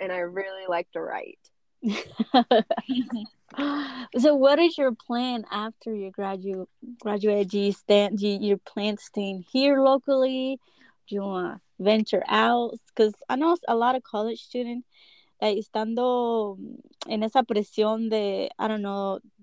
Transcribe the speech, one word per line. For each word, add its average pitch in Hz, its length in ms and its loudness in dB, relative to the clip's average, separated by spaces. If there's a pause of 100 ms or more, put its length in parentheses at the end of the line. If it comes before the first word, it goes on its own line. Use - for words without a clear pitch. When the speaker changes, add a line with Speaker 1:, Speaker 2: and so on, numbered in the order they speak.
Speaker 1:
and 185 100 -6
I 180 80 -4
really 190 480 -8
like 175 260 -4
to 165 100 -8
write. - 360 -10 (440)
Speaker 2:
<laughs> 214 120 0 (2250)
So 294 160 6
what 277 240 6
is 339 180 4
your 262 160 2
plan 240 580 -4
after 220 440 -6
you 196 160 -8
gradu-, 190 560 -6 (340)
graduate? 208 480 0
Do 202 100 -2
you 202 140 2
stand, 202 460 2
do 202 80 -2
you, 202 140 -2
your 202 180 0
plan 208 400 -6
staying 196 520 -8
here 269 320 4
locally? 262 800 2 (480)
Do 202 60 -10
you 196 80 -4
wanna 185 380 -6 (180)
venture 214 500 2
out? 233 460 2 (200)
'Cause 214 200 4 (140)
I 254 80 0
know 330 200 2 (100)
a 233 80 2
lot 233 200 2
of 262 80 -4
college 226 400 -6
students, 240 440 -8 (540)
like, 208 160 0
estando 226 1040 -2 (480)
en 214 160 -2
esa 233 200 2
presión 214 680 0
de, 202 480 -2
I 220 100 -2
don't 214 140 -4
know, 196 380 -4 (220)